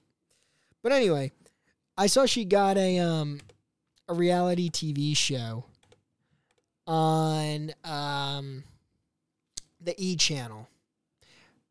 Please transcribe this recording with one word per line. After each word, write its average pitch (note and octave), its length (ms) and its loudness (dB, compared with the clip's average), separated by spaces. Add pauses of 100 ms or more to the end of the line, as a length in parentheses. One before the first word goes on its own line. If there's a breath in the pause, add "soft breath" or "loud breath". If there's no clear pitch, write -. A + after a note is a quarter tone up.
(840)
But A#3+ 80 2
anyway, E3+ 400 2 (680 soft breath)
I G3 80 4
saw B3+ 220 4
she A3+ 180 0
got G3 320 4
a, F#3 220 2
um, D#3 400 -2 (680)
a F3 60 -4
reality F3 560 2
T D#3 240 -4
V D3 220 0
show A#2+ 500 -4 (1200)
on, D#3 880 0 (100)
um, C#3+ 800 -6 (1160)
the E3+ 160 -6
E! F#3 180 -4
channel. A#2+ 520 -4 (1040 soft breath)